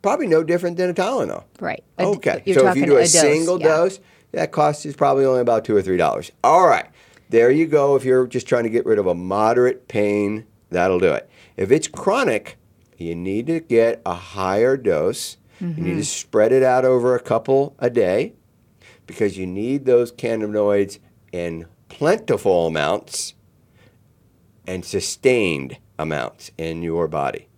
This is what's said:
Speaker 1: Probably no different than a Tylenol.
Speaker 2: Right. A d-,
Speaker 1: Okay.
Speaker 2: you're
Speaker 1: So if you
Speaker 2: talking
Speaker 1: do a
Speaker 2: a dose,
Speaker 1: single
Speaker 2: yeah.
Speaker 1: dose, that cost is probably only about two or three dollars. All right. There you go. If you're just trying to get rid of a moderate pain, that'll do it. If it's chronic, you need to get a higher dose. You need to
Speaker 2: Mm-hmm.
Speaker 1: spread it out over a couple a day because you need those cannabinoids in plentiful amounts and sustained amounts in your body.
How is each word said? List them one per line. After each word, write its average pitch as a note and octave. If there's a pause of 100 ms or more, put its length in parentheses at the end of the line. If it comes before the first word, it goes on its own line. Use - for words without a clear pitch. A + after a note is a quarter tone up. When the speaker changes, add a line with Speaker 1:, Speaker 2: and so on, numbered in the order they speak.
Speaker 1:
Probably F4+
no D#3+
different F3
than F3+
a F3
Tylenol. F3+ (180)
Speaker 2:
Right. - (160)
A F3+
d-, F#3
Speaker 1:
Okay. -
Speaker 2:
you're F#3+
Speaker 1:
So -
if -
you C#3
Speaker 2:
talking C#3+
Speaker 1:
do C#3+
a -
Speaker 2:
a -
dose, E3+
Speaker 1:
single E3
Speaker 2:
yeah. -
Speaker 1:
dose, E3 (300)
that -
cost D3
is C#3+
probably C3+
only B2+
about A#2
two G#2+
or G2
three F#2
dollars. D2+ (140)
All E3+
right. A#2 (440)
There A#2
you D#3
go. C#3+
If B2
you're B2+
just A#2+
trying B2
to A#2
get A2+
rid G#2+
of G2
a F2
moderate G#2+
pain, G#2 (240)
that'll F2+
do F2+
it. - (280)
If F#2+
it's D3
chronic, F#3+ (400)
you E2
need F#2+
to E3
get A#2
a F2
higher G2
dose. F#2+ (240)
You F#3
need E3
to E3
Speaker 2:
Mm-hmm. D#3+
Speaker 1:
spread A2+
it C3
out B2+
over B2+
a A#2+
couple C3+
a B2
day A#2+ (720)
because G#2
you F#2+
need A#2
those A#2+
cannabinoids G#2 (320)
in E2+ (220)
plentiful G#2+
amounts D#2+ (1300)
and F#2
sustained F#2+ (200)
amounts D2+
in E2
your E2
body. D2